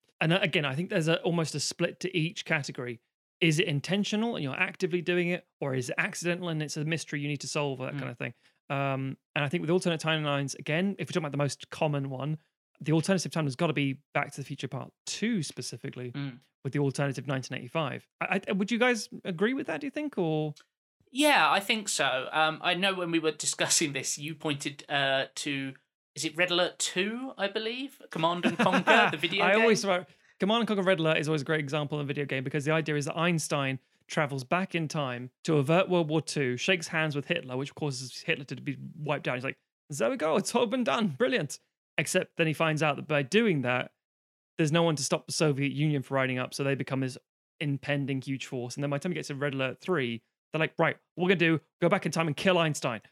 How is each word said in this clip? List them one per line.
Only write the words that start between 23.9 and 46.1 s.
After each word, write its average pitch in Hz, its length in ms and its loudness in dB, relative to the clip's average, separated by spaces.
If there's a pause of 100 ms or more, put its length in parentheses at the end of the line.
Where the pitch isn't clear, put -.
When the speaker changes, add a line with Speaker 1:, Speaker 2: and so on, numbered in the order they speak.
Speaker 2:
this, 135 260 -6
you 151 160 -8
pointed, 151 540 -4
uh, 135 380 2 (100)
to, 135 380 -4 (420)
is 139 80 -4
it 156 120 -6
Red 180 140 2
Alert 175 300 2
Two, 226 580 -2
I 190 100 -2
believe? 226 640 -6
Command 170 340 0
and 214 140 -2
Conquer, 208 500 6
Speaker 1:
<laughs> 151 40 -2
Speaker 2:
the 160 40 -2
video 175 280 0
Speaker 1:
I 185 80 6
Speaker 2:
game? 214 100 6
Speaker 1:
always 226 200 6
swear, 185 240 2 (340)
Command 214 200 4
and 214 80 0
Conquer 196 140 2
Red 185 180 4
Alert 160 180 4
is 147 100 0
always 156 140 0
a - 20 -8
great 156 160 0
example 151 400 -2
in 147 40 -4
a - 20 -4
video 143 200 -4
game 135 180 -2
because 143 200 -2
the 151 80 2
idea 156 240 2
is 143 100 -2
that 160 100 -4
Einstein 151 640 0 (300)
travels 139 360 -2
back 180 300 -2
in 165 140 -2
time 127 420 -6 (140)
to 156 140 2
avert 156 300 4
World 175 220 2
War 156 100 2
Two, 127 360 0
shakes 175 320 0
hands 156 280 0
with 143 100 -4
Hitler, 135 300 -2
which 139 180 -6
causes 131 460 -6
Hitler 135 260 -2
to 135 100 -10
be 131 200 -8 (200)
wiped 151 320 -4
out. 127 80 0
He's 127 80 -6
like, 131 140 -6 (320)
"There 185 200 0
we 262 60 -2
go, 311 200 2
it's - 180 0
all 240 120 4
been 247 180 0
done, 220 240 2
brilliant." 208 500 0 (380)
Except - 400 0
then 170 120 4
he 156 40 2
finds 156 300 2
out 147 140 2
that - 120 -8
by 143 140 4
doing 180 400 4
that, 123 300 -2 (640)
there's 151 160 4
no 170 100 6
one 165 140 4
to 139 80 -2
stop - 220 -2
the 135 60 -10
Soviet 143 400 2
Union 147 300 0
from 139 140 -6